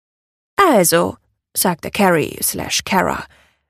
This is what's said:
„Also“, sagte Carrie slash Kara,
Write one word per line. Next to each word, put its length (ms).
„Also“, 640
sagte 380
Carrie 500
slash 440
Kara, 400